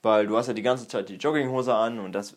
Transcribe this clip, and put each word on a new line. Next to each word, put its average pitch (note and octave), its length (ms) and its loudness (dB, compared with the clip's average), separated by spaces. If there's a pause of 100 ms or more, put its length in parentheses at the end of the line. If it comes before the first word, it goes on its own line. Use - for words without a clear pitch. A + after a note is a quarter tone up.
Weil G#2+ 240 4
du G#2+ 100 2
hast A#2 100 0
ja B2+ 60 -4
die G#2+ 80 -4
ganze B2 260 0
Zeit G2+ 220 -6
die G2 60 -12
Jogginghose B2+ 580 0
an A2+ 260 0
und F#2+ 140 -8
das G2+ 220 -6